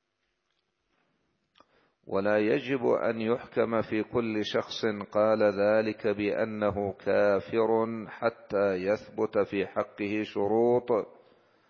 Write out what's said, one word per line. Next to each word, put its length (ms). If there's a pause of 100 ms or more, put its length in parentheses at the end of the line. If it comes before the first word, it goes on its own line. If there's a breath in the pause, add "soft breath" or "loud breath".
(2000 soft breath)
ولا 300
يجب 500
أن 340
يحكم 600
في 220
كل 420
شخص 400 (260)
قال 320
ذلك 640
بأنه 840
كافر 1120
حتى 680
يثبت 640
في 300
حقه 560
شروط، 840 (640 soft breath)